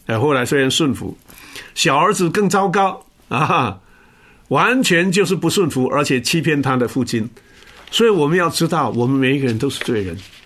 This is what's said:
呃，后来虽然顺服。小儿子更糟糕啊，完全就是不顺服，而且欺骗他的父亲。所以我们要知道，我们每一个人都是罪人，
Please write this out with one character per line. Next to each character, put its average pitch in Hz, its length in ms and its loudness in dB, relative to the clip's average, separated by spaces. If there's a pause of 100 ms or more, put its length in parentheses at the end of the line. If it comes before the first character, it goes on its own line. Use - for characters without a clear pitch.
呃， 113 120 -2
后 143 160 2
来 127 100 0
虽 139 160 0
然 131 80 2
顺 135 240 0
服。 95 240 -8 (580)
小 139 220 0
儿 175 160 2
子 185 160 0
更 196 220 0
糟 196 180 2
糕 190 380 -2 (220)
啊， 123 500 -2 (680)
完 208 340 2
全 180 300 2
就 196 120 2
是 180 120 0
不 165 120 -2
顺 175 200 0
服， 127 180 0
而 143 180 0
且 135 160 0
欺 165 200 -2
骗 147 200 0
他 131 160 0
的 120 120 0
父 127 160 -2
亲。 117 240 -4 (600)
所 226 160 2
以 226 40 6
我 160 160 2
们 160 100 2
要 175 140 2
知 170 180 0
道， 147 220 0
我 117 160 0
们 135 120 0
每 131 180 2
一 143 40 -2
个 127 60 0
人 113 120 0
都 143 120 -2
是 - 140 -10
罪 113 180 -2
人， 92 160 -8 (280)